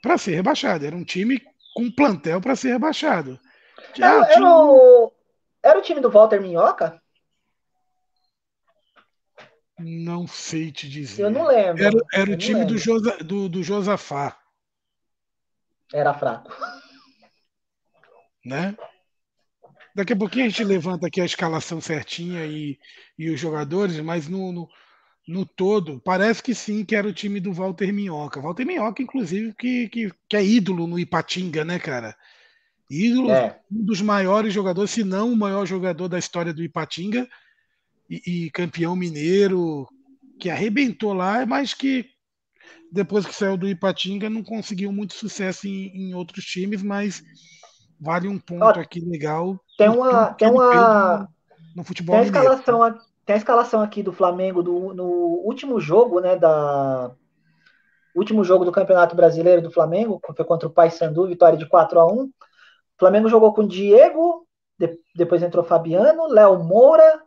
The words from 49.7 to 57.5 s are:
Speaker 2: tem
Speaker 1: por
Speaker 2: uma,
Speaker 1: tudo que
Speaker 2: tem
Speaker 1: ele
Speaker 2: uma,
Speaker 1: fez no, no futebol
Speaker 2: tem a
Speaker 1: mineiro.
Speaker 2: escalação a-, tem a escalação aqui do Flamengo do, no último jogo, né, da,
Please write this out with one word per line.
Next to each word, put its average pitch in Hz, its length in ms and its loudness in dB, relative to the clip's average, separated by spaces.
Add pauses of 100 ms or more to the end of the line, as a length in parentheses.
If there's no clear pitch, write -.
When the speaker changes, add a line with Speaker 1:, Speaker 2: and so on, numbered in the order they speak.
Speaker 2:
tem 214 120 6
Speaker 1:
por 233 80 2
Speaker 2:
uma, 254 120 0
Speaker 1:
tudo 233 220 2
que - 80 -18
Speaker 2:
tem 220 100 4
Speaker 1:
ele 254 80 4
Speaker 2:
uma, 247 120 6
Speaker 1:
fez 240 120 6
no, 196 960 0
no 175 80 -12
futebol 180 300 -4
Speaker 2:
tem 226 80 6
a - 20 4
Speaker 1:
mineiro. 262 300 4
Speaker 2:
escalação 233 280 2
a-, 226 160 0 (260)
tem 202 80 0
a 214 40 2
escalação 233 440 0
aqui 208 220 -6
do 185 80 -6
Flamengo 180 500 -2
do, 180 320 -4
no 180 120 -8 (400)
último 254 340 -4
jogo, 180 400 2
né, 180 160 0
da, 143 800 0 (960)